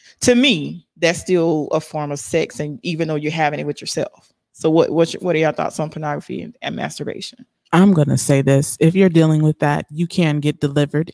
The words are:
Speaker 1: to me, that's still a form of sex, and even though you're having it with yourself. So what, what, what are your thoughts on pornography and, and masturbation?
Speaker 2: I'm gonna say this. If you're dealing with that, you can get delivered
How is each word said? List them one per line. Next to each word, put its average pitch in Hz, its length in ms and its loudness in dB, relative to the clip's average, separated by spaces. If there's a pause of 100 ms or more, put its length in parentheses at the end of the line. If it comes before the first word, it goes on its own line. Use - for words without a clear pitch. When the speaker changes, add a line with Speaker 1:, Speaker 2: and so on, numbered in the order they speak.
(220)
Speaker 1:
to 247 140 4
me, 175 500 0 (120)
that's 165 220 0
still 165 520 0
a 156 80 0
form 147 320 -8
of 143 80 -6
sex, - 400 -4
and 151 240 -8
even 165 240 -4
though 156 80 -2
you're 151 160 -4
having 151 280 0
it 147 80 -8
with 147 140 -8
yourself. - 500 -8 (220)
So - 160 -2
what, 160 220 4
what, 165 220 2
what 180 220 -2
are 156 40 0
your 156 120 2
thoughts - 280 -6
on 156 100 -6
pornography 151 520 -8
and, - 200 -14
and - 140 -8
masturbation? - 720 -10 (280)
Speaker 2:
I'm 190 200 6
gonna 139 240 2
say 139 240 2
this. 139 400 2
If 160 140 4
you're 190 140 6
dealing 160 340 4
with 156 160 2
that, 147 320 0
you 160 140 -4
can 160 360 0
get 147 180 -2
delivered 147 540 -2